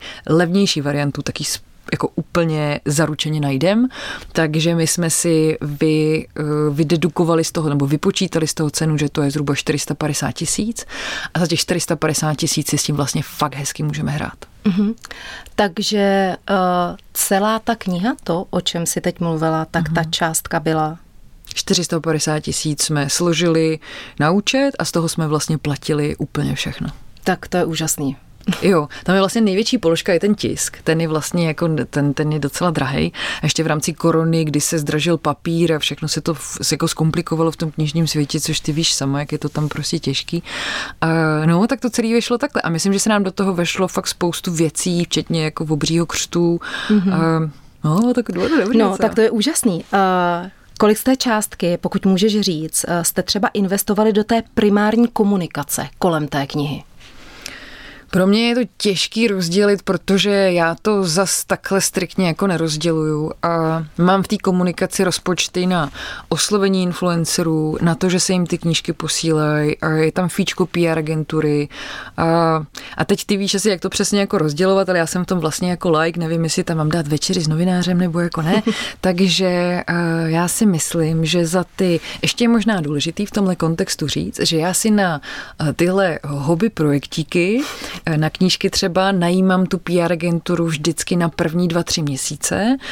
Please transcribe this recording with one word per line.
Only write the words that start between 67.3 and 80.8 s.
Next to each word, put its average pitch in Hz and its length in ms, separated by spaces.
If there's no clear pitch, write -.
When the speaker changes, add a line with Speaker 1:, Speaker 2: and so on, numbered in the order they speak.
Speaker 1:
na 165 140
to, 185 140
že 180 120
se 196 120
jim 180 140
ty 170 120
knížky 165 340
posílají 151 880
a 170 100
je 156 220
tam 180 160
fíčko - 380
P 170 220
R 160 100
agentury 151 720
a, 165 80
a 160 80
teď 196 200
ty 208 120
víš 196 180
asi, 196 160
jak 180 100
to 185 80
přesně 202 320
jako 196 180
rozdělovat, 180 500
ale 180 100
já 165 80
jsem 180 180
v - 20
tom 185 120
vlastně 160 320
jako 180 200
laik, 165 260
nevím, 165 280
jestli 165 200
tam 170 120
mám 156 120
dát 156 200
večeři 156 320
s 156 80
novinářem 180 500
nebo 175 220
jako 165 220
ne. 196 200
Speaker 2:
<laughs> - 200
Speaker 1:
Takže, 185 460
eh, 180 380
já 165 220
si 220 180
myslím, 160 580